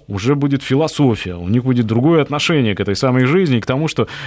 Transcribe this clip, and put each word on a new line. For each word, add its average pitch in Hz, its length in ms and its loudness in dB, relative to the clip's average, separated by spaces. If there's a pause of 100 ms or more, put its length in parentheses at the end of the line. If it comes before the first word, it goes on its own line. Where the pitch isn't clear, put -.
уже 104 260 0
будет 139 300 -2
философия, 131 720 0
у 87 120 -8
них 117 160 0
будет 123 220 0
другое 135 380 2
отношение 135 500 0
к 90 60 -6
этой 98 160 -2
самой 127 300 2
жизни 143 340 2
и - 20 -6
к - 60 -10
тому, 143 200 -2
что 123 200 -2 (200)